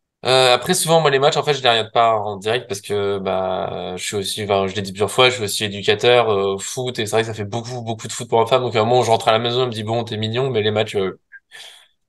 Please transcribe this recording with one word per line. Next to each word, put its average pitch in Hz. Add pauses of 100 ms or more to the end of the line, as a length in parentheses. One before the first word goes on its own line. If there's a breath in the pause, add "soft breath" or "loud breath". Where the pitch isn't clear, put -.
(240)
Euh, 127
après, 165
souvent, 165
moi, 151
les 139
matchs, 143
en 147
fait, 147
je 131
les 127
regarde 110
pas 117
en 104
direct 113
parce 120
que, 101
bah, 92
je 90
suis -
aussi, 98
enfin, 98
je 92
l'ai 104
dit 95
plusieurs 101
fois, 127
je -
suis 113
aussi 98
éducateur, 107
euh, 98
au 98
foot, 127
et -
c'est -
vrai 113
que 110
ça 113
fait 107
beaucoup, 117
beaucoup 113
de 107
foot 120
pour 117
ma 113
femme. 127
Donc, 117
à 113
un 107
moment, 123
je 113
rentre 113
à -
la 110
maison, 120
elle 123
me 113
dit, « 110
Bon, 113
t'es 107
mignon », 113
mais 110
les 104
matchs, 107
euh, 95 (880 soft breath)